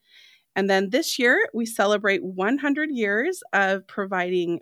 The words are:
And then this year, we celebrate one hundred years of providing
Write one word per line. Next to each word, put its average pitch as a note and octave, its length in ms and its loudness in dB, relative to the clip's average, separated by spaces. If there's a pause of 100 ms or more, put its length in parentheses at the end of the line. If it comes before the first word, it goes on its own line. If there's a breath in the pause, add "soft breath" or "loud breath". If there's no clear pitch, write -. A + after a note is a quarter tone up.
(560 soft breath)
And G3 120 0
then G3 200 2
this C4+ 300 -2
year, C#4 360 2
we A3+ 120 -4
celebrate G#3 580 0
one F#3+ 340 0
hundred D4 320 -2
years A#3+ 520 -2 (100)
of G3 340 0
providing F3+ 760 -2